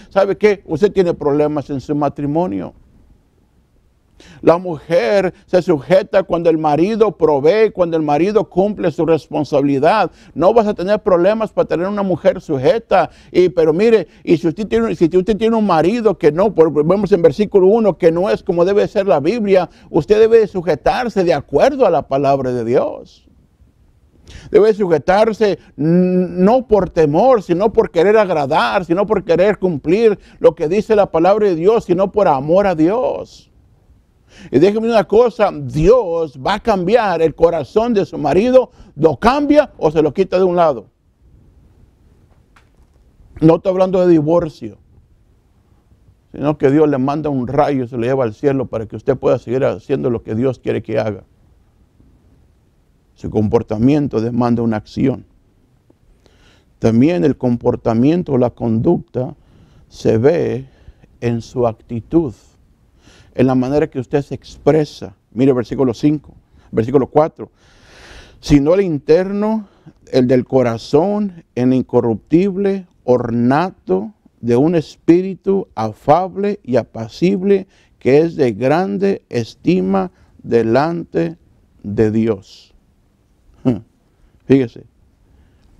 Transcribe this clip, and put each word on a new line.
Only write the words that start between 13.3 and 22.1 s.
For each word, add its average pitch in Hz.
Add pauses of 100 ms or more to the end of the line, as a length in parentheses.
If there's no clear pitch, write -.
Y, 180
pero 160
mire, 214 (160)
y 165
si 165
usted 190
tiene, 220
si 175
usted 185
tiene 226
un 214
marido 190
que 151
no, 185
por, 160 (140)
vemos 190
en 185
versículo 185
uno, 208
que 165
no 175
es 214
como 175
debe 202
ser 196
la 165
Biblia, 190 (200)
usted 214
debe 220
sujetarse 185
de 170
acuerdo 220
a 180
la 143
palabra 135